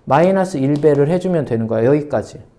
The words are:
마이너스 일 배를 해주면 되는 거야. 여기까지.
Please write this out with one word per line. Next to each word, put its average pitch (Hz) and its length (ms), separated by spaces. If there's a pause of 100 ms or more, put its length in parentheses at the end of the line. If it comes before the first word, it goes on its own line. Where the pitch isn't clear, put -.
마이너스 180 540
일 135 240
배를 147 280
해주면 180 360
되는 113 220
거야. 113 180
여기까지. 143 540 (200)